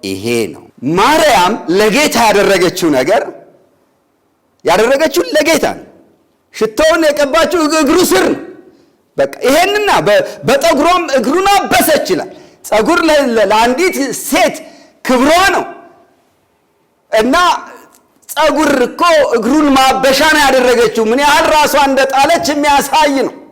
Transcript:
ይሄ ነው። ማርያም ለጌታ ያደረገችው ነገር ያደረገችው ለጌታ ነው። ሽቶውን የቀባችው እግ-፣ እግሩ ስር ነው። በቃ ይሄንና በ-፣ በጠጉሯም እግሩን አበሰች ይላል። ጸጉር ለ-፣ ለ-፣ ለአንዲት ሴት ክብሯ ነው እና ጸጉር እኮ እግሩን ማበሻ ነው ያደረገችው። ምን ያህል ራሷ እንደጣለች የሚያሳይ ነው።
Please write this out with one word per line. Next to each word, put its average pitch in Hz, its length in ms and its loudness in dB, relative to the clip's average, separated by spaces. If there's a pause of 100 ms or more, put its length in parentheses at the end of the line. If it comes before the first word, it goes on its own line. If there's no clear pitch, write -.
ይሄ 98 220 -10 (220)
ነው። - 160 -16 (280)
ማርያም 226 600 2 (180)
ለጌታ 202 520 0
ያደረገችው 190 680 0
ነገር 151 340 0 (1400)
ያደረገችው 269 640 0
ለጌታ 302 420 0
ነው። - 140 -14 (680)
ሽቶውን 311 500 -2
የቀባችው 294 580 0
እግ-፣ 311 160 -2
እግሩ 311 260 0
ስር - 220 0
ነው። - 140 -2 (800)
በቃ 139 240 -2
ይሄንና 381 480 0 (100)
በ-፣ 180 140 0 (300)
በጠጉሯም 320 680 0
እግሩን 277 380 0
አበሰች 359 580 0
ይላል። 160 220 -4 (360)
ጸጉር 226 360 0
ለ-፣ 302 240 2
ለ-፣ 220 200 0
ለአንዲት 240 500 0 (240)
ሴት 311 360 -2 (500)
ክብሯ 262 260 2 (180)
ነው 349 140 -4 (1500)
እና 220 240 0 (960)
ጸጉር 302 420 0 (100)
እኮ 226 200 -6 (320)
እግሩን 285 400 0
ማበሻ 262 460 2 (100)
ነው 302 120 2
ያደረገችው። 247 640 2
ምን 233 140 0
ያህል 294 300 2
ራሷ 302 240 2 (100)
እንደጣለች 269 640 0
የሚያሳይ 285 680 0
ነው። 214 160 -4 (180)